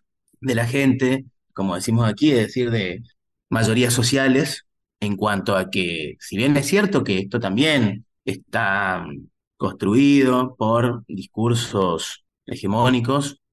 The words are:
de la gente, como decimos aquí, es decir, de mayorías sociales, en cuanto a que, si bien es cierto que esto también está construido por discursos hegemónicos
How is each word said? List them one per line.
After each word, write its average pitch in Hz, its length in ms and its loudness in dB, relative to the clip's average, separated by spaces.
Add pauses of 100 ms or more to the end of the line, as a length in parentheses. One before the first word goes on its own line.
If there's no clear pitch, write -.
(420)
de 127 120 -2
la 113 120 0
gente, 131 600 2 (280)
como 95 220 -4
decimos 113 320 0
aquí, 123 240 2
es 135 60 4
decir, 117 340 0
de 98 300 -4 (480)
mayorías 113 440 2
sociales, 135 720 2 (340)
en 101 160 -2
cuanto 101 400 0
a 92 140 -2
que, 85 500 -4
si - 160 -12
bien 131 220 2
es 143 100 0
cierto 190 380 2
que 95 140 0
esto 98 200 -4
también 113 640 0 (200)
está 98 800 -4 (500)
construido 127 1000 2
por 117 500 0
discursos 101 1200 -2 (200)
hegemónicos 123 920 -2 (140)